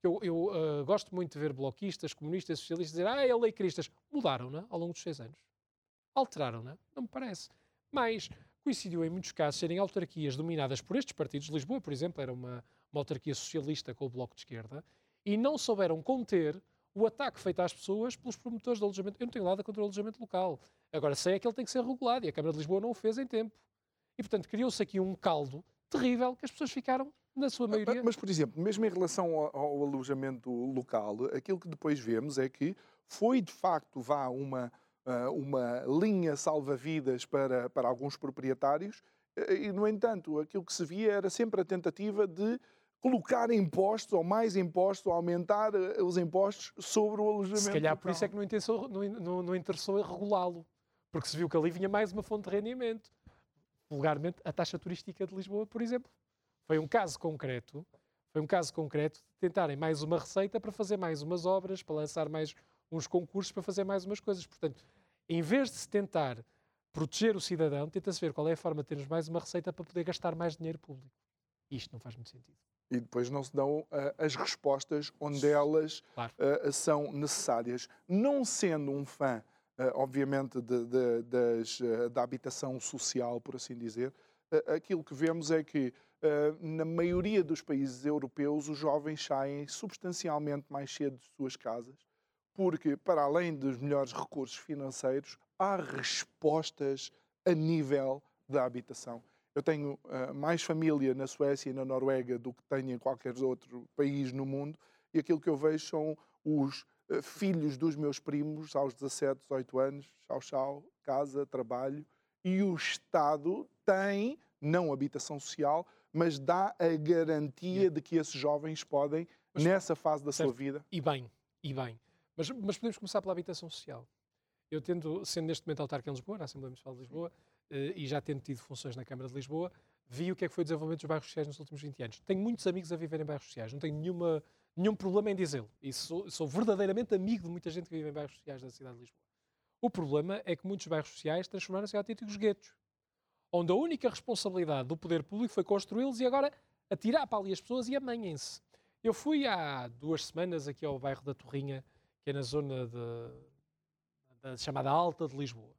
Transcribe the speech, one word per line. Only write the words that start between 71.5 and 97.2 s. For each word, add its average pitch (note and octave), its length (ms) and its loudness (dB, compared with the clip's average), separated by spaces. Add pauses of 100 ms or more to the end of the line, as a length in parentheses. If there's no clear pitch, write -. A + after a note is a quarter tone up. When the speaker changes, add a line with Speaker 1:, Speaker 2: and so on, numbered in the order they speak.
Speaker 1:
Isto B2+ 220 -8
não A#2 60 -12
faz A#2 160 -14
muito A#2 140 -16
sentido. - 280 -20 (340)
Speaker 2:
E B2 80 2
depois A#2+ 320 -2
não C#3 120 -2
se C3 120 -8
dão, C#3+ 360 2
eh, C#3+ 280 -2
as D#3 160 2
respostas C#3 840 0
onde D3 280 0
elas, D3+ 540 4 (120)
Speaker 1:
Claro. A#2 240 -6
Speaker 2:
eh, C#3+ 340 2
são D3 400 2
necessárias. B2 760 -2 (200)
Não B3+ 380 4
sendo D3+ 460 0
um C#3 140 -2
fã, B2+ 380 0 (340)
eh, B2+ 160 4
obviamente, C3+ 680 0
de, A#2+ 240 0
de, A#2+ 380 4
das, A#2 580 2
eh, A#2+ 280 2
da A#2+ 140 0
habitação C3 560 -6
social, A#2+ 600 -4
por C3 160 -12
assim B2 220 -10
dizer, A#2 340 -4 (400)
eh, D3+ 240 4
aquilo E3 280 -2
que - 100 -12
vemos D#3+ 380 2
é D#3+ 120 4
que, C3+ 300 0 (300)
eh, D3+ 360 4
na D#3+ 240 -2
maioria F3 600 2
dos D#3 180 0
países C3+ 460 -2
europeus, D3 600 0
os D3+ 120 -6
jovens D3+ 440 0
saem C#3+ 440 -2
substancialmente D3+ 1000 -4
mais C#3 240 -8
cedo C#3 280 -2
de - 80 -20 (100)
suas C3 180 -4
casas, A#2+ 400 -8 (600)
porque, D#3 420 2
para E3 240 4
além D#3+ 340 2
dos C3+ 220 -2
melhores C#3 340 0
recursos - 460 -6
financeiros, C#3 800 -4 (220)
há G3 180 2
respostas - 1300 -2 (340)